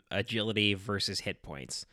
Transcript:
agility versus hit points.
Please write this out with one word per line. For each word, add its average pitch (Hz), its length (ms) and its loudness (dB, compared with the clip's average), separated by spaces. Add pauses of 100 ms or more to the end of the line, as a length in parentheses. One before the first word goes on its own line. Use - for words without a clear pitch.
agility 107 640 2
versus 98 480 -2
hit 95 200 -6
points. 71 520 -8